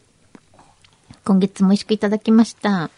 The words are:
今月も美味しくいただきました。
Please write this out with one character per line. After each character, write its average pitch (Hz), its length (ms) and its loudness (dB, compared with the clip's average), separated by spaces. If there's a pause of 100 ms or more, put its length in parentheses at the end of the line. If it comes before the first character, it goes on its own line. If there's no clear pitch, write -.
(1300)
今 190 140 2
月 196 240 -2
も 185 60 2
美 196 40 2
味 202 40 2
し - 80 -6
く - 80 -2
い 220 40 -2
た 208 120 -4
だ 214 100 -4
き - 120 -2
ま 220 140 6
し - 100 -12
た。 190 420 -4